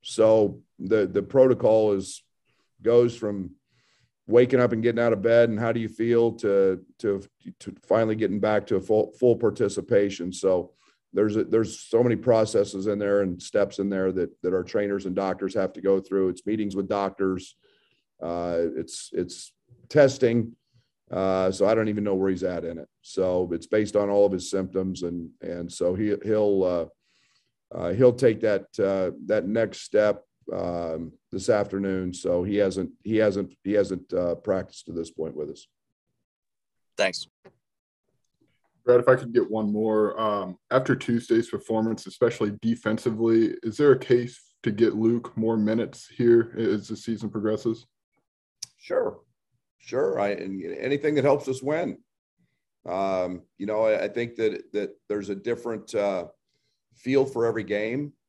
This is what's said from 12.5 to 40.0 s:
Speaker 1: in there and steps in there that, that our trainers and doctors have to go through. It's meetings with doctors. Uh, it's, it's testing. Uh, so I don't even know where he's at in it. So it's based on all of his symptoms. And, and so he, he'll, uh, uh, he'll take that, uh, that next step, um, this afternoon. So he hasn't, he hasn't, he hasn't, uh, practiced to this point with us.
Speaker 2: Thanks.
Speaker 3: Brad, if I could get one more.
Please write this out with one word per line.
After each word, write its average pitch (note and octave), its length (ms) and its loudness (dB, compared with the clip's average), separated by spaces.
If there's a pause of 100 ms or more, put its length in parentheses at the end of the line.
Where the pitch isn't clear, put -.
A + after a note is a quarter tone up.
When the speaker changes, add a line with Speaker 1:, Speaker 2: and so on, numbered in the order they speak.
Speaker 1:
in G2+ 100 -2
there G2+ 240 0
and F2+ 180 -4
steps - 380 -2
in G2+ 100 -2
there F#2+ 260 0
that, F2 180 -2 (100)
that F2+ 120 -2
our F#2 100 0
trainers G2+ 420 -2
and F2+ 100 -4
doctors F#2+ 380 -4
have F#2+ 200 -2
to - 80 -14
go G2 180 2
through. F#2+ 300 0
It's - 180 -8
meetings G#2 280 -4
with F#2+ 140 -4
doctors. F#2+ 680 -4 (600)
Uh, E2+ 420 -4 (140)
it's, - 380 -12
it's - 400 -8 (340)
testing. B2 680 2 (560)
Uh, F#2+ 380 0
so G2 160 0
I A2 80 4
don't A2 140 2
even G#2+ 160 -2
know G2+ 100 0
where F#2+ 160 0
he's F#2 140 -2
at F2 200 -4
in E2 140 -8
it. D2 100 -16 (140)
So F2+ 500 -2
it's E2 140 -6
based G#2 300 0
on G2+ 160 2
all G2+ 160 6
of G2 40 2
his F2+ 200 -6
symptoms. F#2 500 -4
And, E2+ 300 -8 (100)
and E2+ 320 -10
so F2+ 220 0
he, G#2 280 0
he'll, G#2 400 2
uh, - 1120 -6
uh, F2 180 -4
he'll B2 200 6
take A#2+ 280 2
that, G2+ 260 0 (100)
uh, F#2+ 480 0
that F#2+ 220 0
next G#2+ 340 -2
step, G#2 420 0 (300)
um, E2+ 580 -6 (200)
this F#2+ 180 -6
afternoon. G2 640 0
So F2 300 -2
he G2+ 140 -2
hasn't, F#2+ 340 0 (100)
he A2 140 -4
hasn't, G2+ 480 0
he G2+ 100 -2
hasn't, F#2+ 400 0
uh, F2 220 0
practiced F#2 500 -6
to E2+ 60 -16
this E2 180 -8
point D#2+ 260 -8
with D2+ 140 -8
us. - 160 -16 (1300)
Speaker 2:
Thanks. - 320 -4 (1600)
Speaker 3:
Brad, B2 140 6
if A#2+ 100 4
I B2+ 60 8
could A#2+ 180 -8
get G#2+ 160 2
one G#2+ 240 -2
more. G#2+ 460 0